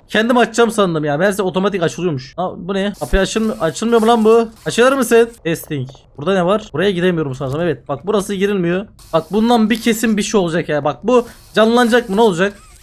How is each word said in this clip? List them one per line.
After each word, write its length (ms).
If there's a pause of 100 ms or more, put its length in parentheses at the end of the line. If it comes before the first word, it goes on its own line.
kendim 300
açacağım 340
sandım 340
ya. 120
Meğerse 260
otomatik 400
açılıyormuş. 540
Aa, 300
bu 60
ne? 260
Kapı 200
açılmı-, 400
açılmıyor 420
mu 60
lan 180
bu? 240 (160)
Açılır 280
mısın? 360 (140)
Testing. 460 (280)
Burada 160
ne 120
var? 280
Buraya 180
gidemiyorum 440
sanırsam. 260
Evet, 260
bak 200
burası 260
girilmiyor. 540 (260)
Bak 180
bundan 380
bir 120
kesin 360
bir 40
şey 180
olacak 300
ya. 140
Bak 240
bu 180 (280)
canlanacak 560
mı? 60
Ne 60
olacak? 320 (300)